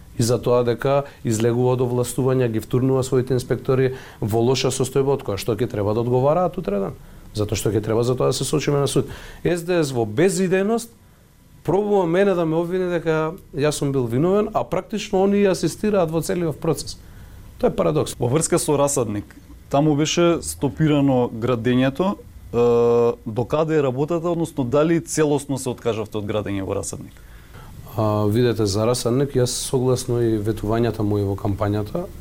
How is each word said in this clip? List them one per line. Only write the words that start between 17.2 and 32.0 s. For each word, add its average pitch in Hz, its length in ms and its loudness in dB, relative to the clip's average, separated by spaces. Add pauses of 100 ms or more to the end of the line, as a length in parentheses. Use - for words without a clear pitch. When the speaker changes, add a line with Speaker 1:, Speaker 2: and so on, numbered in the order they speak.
Speaker 1:
Тоа 220 160 0
е - 20 -14
парадокс. 151 440 0
Speaker 2:
Во 120 100 0
врска 165 300 2
со 147 180 0
Расадник, 117 480 0 (440)
таму 147 260 2
беше 165 500 2
стопирано 139 880 2
градењето, 127 800 0 (400)
е, 120 720 4
докаде 147 560 0
е - 20 2
работата, 151 460 -2
односно 165 340 -2
дали 156 380 2
целосно 143 560 0
се - 120 -6
откажавте 110 480 -4
од 104 80 -6
градење 101 360 -4
во 95 140 -4
Расадник? - 380 -8 (800)
Speaker 1:
А, 107 300 2
видете, 110 400 2
за 104 240 0
Расадник, 127 480 0
јас 123 160 2
согласно 123 640 -2
и 113 240 2
ветувањата 107 640 0
мои 104 160 0
во 98 160 -2
кампањата, 104 720 -2 (140)